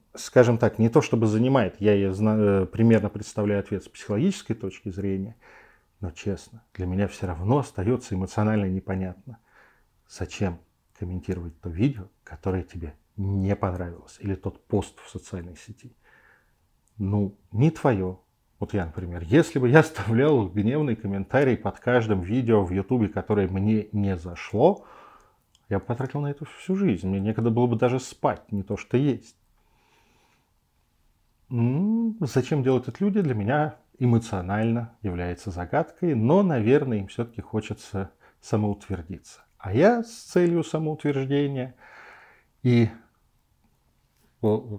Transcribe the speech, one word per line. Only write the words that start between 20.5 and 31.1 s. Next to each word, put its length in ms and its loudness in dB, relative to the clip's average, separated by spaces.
комментарий 640 0
под 220 -8
каждым 420 2
видео 420 2
в 80 -4
Ютубе, 360 0
которое 400 0
мне 440 0
не 240 0
зашло, 720 0
я 120 0
бы 60 -8
потратил 360 -6
на 80 -4
это 160 -12
всю 300 -6
жизнь. 320 0
Мне 120 -2
некогда 300 0
было 160 2
бы 100 2
даже 240 0
спать, 520 -6
не 100 -2
то 160 -8
что 180 -2
есть. 380 -2